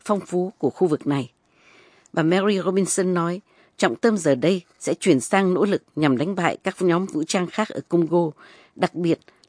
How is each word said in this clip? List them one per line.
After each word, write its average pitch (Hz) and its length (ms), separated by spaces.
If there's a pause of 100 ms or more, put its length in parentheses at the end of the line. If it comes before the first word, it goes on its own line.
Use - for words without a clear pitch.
phong 208 140
phú 180 380
của 139 120
khu 185 180
vực 147 200
này. 139 240 (840)
Bà 165 100
Mary 190 360
Robinson 185 540
nói, 175 280 (360)
trọng 117 180
tâm 220 220
giờ 156 180
đây 170 260 (180)
sẽ - 140
chuyển 156 260
sang 190 340
nỗ 175 120
lực 202 180 (120)
nhằm 147 220
đánh 175 180
bại 170 280
các - 180
nhóm 180 240
vũ 156 220
trang 180 200
khác 214 220
ở - 200
Congo, 170 420 (440)
đặc - 200
biệt 165 240 (300)